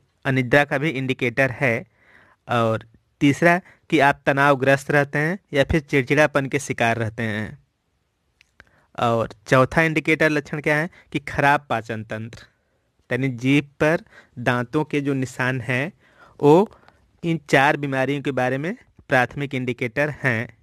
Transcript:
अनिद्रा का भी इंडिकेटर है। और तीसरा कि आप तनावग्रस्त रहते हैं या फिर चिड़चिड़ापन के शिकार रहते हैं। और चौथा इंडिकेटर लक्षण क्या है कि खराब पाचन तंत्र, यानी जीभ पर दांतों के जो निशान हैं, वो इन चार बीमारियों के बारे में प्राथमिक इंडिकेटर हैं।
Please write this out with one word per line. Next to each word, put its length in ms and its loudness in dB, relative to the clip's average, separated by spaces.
अनिद्रा 400 2
का 140 -2
भी 100 -4
इंडिकेटर 640 -2
है। 480 -4
और 380 0
तीसरा 400 2
कि 80 2
आप 280 2
तनावग्रस्त 640 2
रहते 280 0
हैं 200 -2
या 120 2
फिर 160 0
चिड़चिड़ापन 640 0
के 120 -4
शिकार 380 -2
रहते 260 -6
हैं। 360 -6
और 300 0
चौथा 360 2
इंडिकेटर 480 0
लक्षण 300 -4
क्या 160 -2
है 140 -4
कि 60 -6
खराब 520 0
पाचन 340 -6
तंत्र, 340 -12
यानी 160 -2
जीभ 360 0
पर 360 0
दांतों 460 -2
के 160 -4
जो 140 -4
निशान 460 -4
हैं, 320 -4
वो 360 4
इन 240 -4
चार 280 4
बीमारियों 460 -4
के 80 -4
बारे 280 -2
में 180 -6
प्राथमिक 460 0
इंडिकेटर 560 -4
हैं। 520 -4